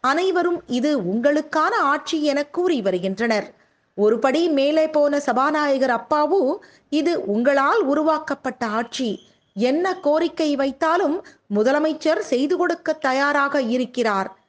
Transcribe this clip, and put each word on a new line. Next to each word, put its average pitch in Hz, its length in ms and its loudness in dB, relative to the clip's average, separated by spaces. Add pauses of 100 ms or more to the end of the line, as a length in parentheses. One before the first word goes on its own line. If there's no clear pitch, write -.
அனைவரும் 349 640 0
இது 262 340 0
உங்களுக்கான 294 800 0
ஆட்சி 294 420 -2
என 285 220 0
கூறி 339 360 -2
வருகின்றனர். 190 800 -4 (360)
ஒருபடி 254 500 2
மேலே 302 380 2
போன 294 320 2
சபாநாயகர் 269 680 0
அப்பாவு, 294 680 0 (320)
"இது 320 360 -2
உங்களால் 277 580 2
உருவாக்கப்பட்ட 294 840 -2
ஆட்சி, 226 600 -6 (280)
என்ன 285 400 0
கோரிக்கை 302 640 0
வைத்தாலும் 311 680 0 (300)
முதலமைச்சர் 302 640 2
செய்து 294 380 0
கொடுக்க 339 360 -2
தயாராக 285 680 0
இருக்கிறார்." 226 760 -2 (120)